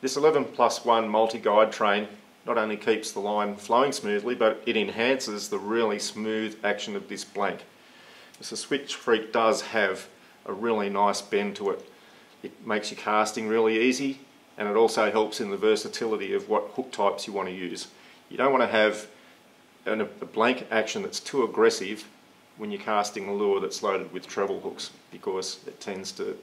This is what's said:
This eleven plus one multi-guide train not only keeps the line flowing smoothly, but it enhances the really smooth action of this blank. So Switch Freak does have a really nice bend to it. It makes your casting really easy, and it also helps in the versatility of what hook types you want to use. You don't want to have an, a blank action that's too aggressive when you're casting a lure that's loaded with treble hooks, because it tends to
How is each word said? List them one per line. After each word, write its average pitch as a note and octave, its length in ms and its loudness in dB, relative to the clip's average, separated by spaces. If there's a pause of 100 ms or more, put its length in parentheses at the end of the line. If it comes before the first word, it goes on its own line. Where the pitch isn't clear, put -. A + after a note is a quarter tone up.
This C3 160 -2
eleven C#3+ 260 4
plus - 400 0
one A2+ 240 4
multi-guide A2 640 4
train G#2 360 2 (380)
not A#2+ 120 0
only G#2+ 180 0
keeps G#2+ 360 0
the - 80 -6
line G#2 360 -2
flowing B2 360 2
smoothly, G#2+ 440 -2
but A2 300 2
it A#2 100 0
enhances A2 720 0
the G#2 100 -4
really G#2 420 0
smooth A2 640 -6
action G#2 320 -2
of G2 120 -8
this G2 160 -10
blank. G2 400 -4 (800)
So - 140 -12
Switch C#3 400 -4
Freak A2 360 2
does A2+ 300 4
have G2 460 0 (380)
a - 60 -8
really G#2 380 0
nice G2+ 320 2
bend G#2 360 0
to G#2 120 -2
it. - 180 -4 (540)
It - 260 -16
makes G#2+ 240 -2
your - 80 -14
casting G#2+ 480 0
really A2 320 4
easy, C3 400 0 (380)
and G#2+ 100 -4
it G2+ 80 0
also A2 340 4
helps G#2+ 300 0
in G#2+ 100 -4
the G2 80 -4
versatility G#2 760 0
of G2+ 160 -2
what G#2 260 0
hook - 160 -6
types G2+ 340 0
you G#2+ 80 -10
want F#2+ 140 -2
to F#2 80 -8
use. F2+ 320 -8 (420)
You - 80 -12
don't C3+ 140 4
want B2+ 120 4
to A2+ 40 2
have - 400 4 (800)
an, G#2+ 160 -2
a G#2 40 0
blank - 640 0
action - 340 0
that's - 180 -6
too C#3 220 0
aggressive G#2+ 640 2 (500)
when G#2 120 -8
you're G2+ 120 -8
casting G#2 480 -2
a G2+ 40 -2
lure G2 280 2
that's F#2 200 -6
loaded F#2+ 300 -2
with F2+ 160 -10
treble G2 320 -2
hooks, - 320 -10 (200)
because F#2 540 -6
it - 140 -16
tends F#2+ 340 -8
to - 300 -6